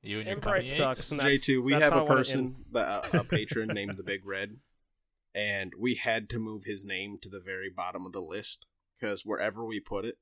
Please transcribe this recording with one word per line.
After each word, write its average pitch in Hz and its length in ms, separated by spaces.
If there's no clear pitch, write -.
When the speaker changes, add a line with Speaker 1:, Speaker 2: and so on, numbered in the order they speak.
Speaker 1:
You 101 160
and 110 80
your 101 100
Speaker 2:
Embright - 40
Speaker 1:
puppy 123 260
Speaker 2:
sucks, 135 320
Speaker 1:
aches? - 120
Speaker 2:
and 147 80
that's, 139 120
Speaker 3:
J 139 60
two, 131 240
we 131 120
Speaker 2:
that's 156 120
Speaker 3:
have 147 80
Speaker 2:
how 165 60
Speaker 3:
a - 20
Speaker 2:
I - 40
wanna 147 120
Speaker 3:
person 131 220
Speaker 2:
end. - 340
Speaker 3:
that, 113 140
uh, 160 40
a - 40
patron 110 460
named 101 280
the 98 60
Big 95 220
Red, 101 320
and 101 460
we 120 160
had 110 360
to 117 80
move 110 260
his 98 180
name 98 380
to 95 80
the 95 100
very 95 300
bottom 90 360
of 90 60
the 92 100
list 87 460
'cause 104 260
wherever 107 400
we 110 140
put 98 260
it 120 160